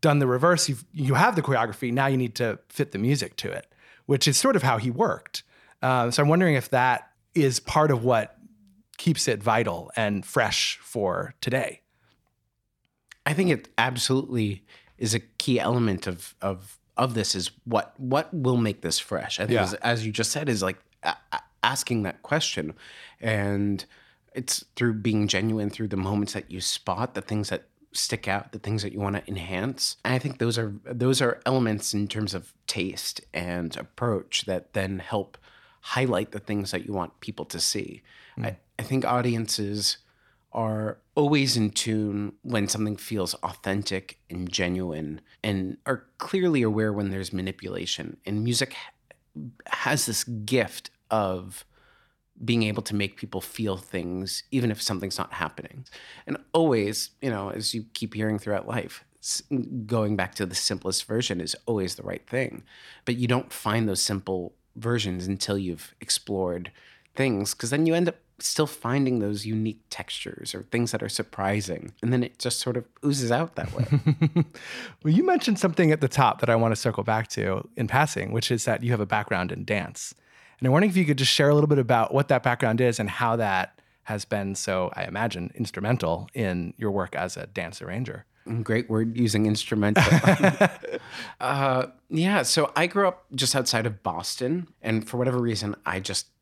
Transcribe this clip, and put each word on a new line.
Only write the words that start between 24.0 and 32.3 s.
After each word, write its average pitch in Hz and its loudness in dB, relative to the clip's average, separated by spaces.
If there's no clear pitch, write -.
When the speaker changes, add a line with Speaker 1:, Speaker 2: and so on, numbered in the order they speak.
Speaker 2:
it's - -6
through 120 2
being 107 2
genuine, 104 0
through 107 -6
the 101 -4
moments 101 0
that - -8
you 92 -8
spot, 101 -4
the 113 -6
things 107 -4
that 92 -6
stick - -4
out, 101 -2
the 110 -12
things 104 -2
that 101 -8
you 104 -6
wanna 101 -2
enhance. 95 -4
And 123 0
I 131 2
think 131 -6
those 117 0
are, 110 -4
those 127 2
are 120 2
elements 113 2
in 101 0
terms 104 -4